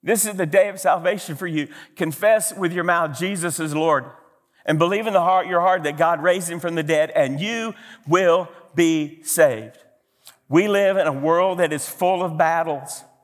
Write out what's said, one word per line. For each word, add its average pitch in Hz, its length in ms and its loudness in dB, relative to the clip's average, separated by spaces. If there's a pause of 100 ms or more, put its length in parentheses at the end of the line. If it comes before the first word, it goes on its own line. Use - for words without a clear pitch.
This 202 220 0
is 208 120 -6
the 185 100 -2
day 196 240 2
of 190 100 -14
salvation 175 560 0
for 180 100 -8
you. 151 220 -2 (260)
Confess 202 600 0
with 180 180 -2
your 180 120 -2
mouth 170 340 0
Jesus 175 420 -4
is 156 140 -4
Lord 151 320 2 (580)
and 156 140 0
believe 196 280 0
in 220 60 -4
the 190 80 -2
heart, 180 260 2
your 180 140 0
heart 185 220 2
that 147 160 -4
God 165 240 2
raised 180 260 0
him 170 100 -8
from 170 160 -6
the 165 80 -2
dead, 156 280 0
and 143 280 0
you 226 360 -6 (320)
will 175 420 4 (260)
be 156 500 0
saved. 113 520 2 (720)
We 180 200 4
live 202 280 2
in 185 100 2
a 151 60 0
world 170 460 0
that 170 120 2
is 151 160 -6
full 180 360 -2
of 160 160 -4
battles. 165 680 -4 (200)